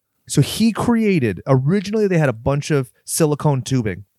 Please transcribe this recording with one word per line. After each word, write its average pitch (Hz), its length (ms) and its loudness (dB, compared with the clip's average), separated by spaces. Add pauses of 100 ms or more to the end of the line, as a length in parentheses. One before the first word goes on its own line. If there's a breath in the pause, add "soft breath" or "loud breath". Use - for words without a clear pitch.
(280)
So - 140 0
he 220 300 2
created, 190 760 0
originally 190 600 0
they 185 100 2
had 151 120 2
a 117 40 -2
bunch 139 380 -2
of 135 200 -2 (120)
silicone 147 580 0
tubing, 107 440 -2 (140)